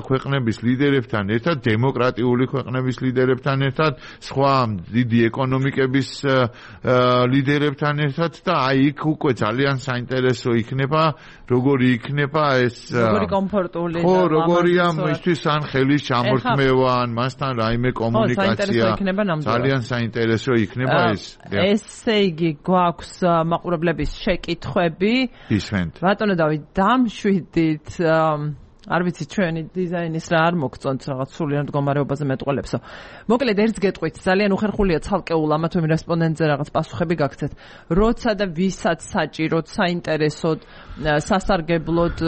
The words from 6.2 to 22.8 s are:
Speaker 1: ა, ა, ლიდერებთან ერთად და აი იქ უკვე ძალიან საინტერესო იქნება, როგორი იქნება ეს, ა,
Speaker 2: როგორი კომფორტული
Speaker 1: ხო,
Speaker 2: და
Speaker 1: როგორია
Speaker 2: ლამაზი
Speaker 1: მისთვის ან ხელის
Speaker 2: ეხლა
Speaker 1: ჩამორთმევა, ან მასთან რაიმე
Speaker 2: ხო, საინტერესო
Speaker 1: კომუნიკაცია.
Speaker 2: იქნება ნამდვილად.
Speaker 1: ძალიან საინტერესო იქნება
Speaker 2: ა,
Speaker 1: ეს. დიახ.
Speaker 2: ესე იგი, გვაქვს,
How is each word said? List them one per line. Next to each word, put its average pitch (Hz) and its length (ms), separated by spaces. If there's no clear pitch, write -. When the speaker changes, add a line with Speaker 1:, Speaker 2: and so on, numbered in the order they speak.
Speaker 1:
ა, 135 160
ა, 123 440
ლიდერებთან 143 760
ერთად 151 340
და 180 200
აი 135 200
იქ 143 180
უკვე 147 300
ძალიან 127 460
საინტერესო 127 760
იქნება, 135 480
როგორი 127 520
იქნება 143 500
ეს, 123 320
ა, 123 160
Speaker 2:
როგორი 104 220
კომფორტული 180 720
Speaker 1:
ხო, 175 140
Speaker 2:
და 185 120
Speaker 1:
როგორია 175 600
Speaker 2:
ლამაზი 160 200
Speaker 1:
მისთვის 160 400
ან 151 180
ხელის 135 400
Speaker 2:
ეხლა - 60
Speaker 1:
ჩამორთმევა, 131 880
ან 123 160
მასთან 131 440
რაიმე 117 360
Speaker 2:
ხო, 113 140
საინტერესო 156 300
Speaker 1:
კომუნიკაცია. 113 540
Speaker 2:
იქნება 185 360
ნამდვილად. 151 300
Speaker 1:
ძალიან 135 280
საინტერესო 117 720
იქნება 123 440
Speaker 2:
ა, 226 140
Speaker 1:
ეს. 185 120
დიახ. 196 240
Speaker 2:
ესე 214 600
იგი, 165 320
გვაქვს, 180 640